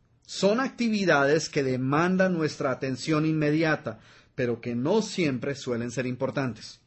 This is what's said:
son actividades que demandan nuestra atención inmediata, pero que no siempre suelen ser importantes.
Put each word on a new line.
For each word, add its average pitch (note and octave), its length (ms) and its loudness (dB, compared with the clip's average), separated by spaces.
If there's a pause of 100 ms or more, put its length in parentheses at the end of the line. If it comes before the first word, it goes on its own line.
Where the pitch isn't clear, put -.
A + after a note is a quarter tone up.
(280)
son G3+ 320 2
actividades F3 920 2
que C#3+ 140 0
demandan D#3+ 680 2
nuestra D3+ 360 -2
atención C3+ 560 -2
inmediata, D3+ 720 0 (380)
pero A#2+ 260 -2
que A#2+ 140 -6
no D#3+ 260 2
siempre C#3 540 -2
suelen A#2+ 340 -4
ser B2 160 -4
importantes. B2+ 800 -6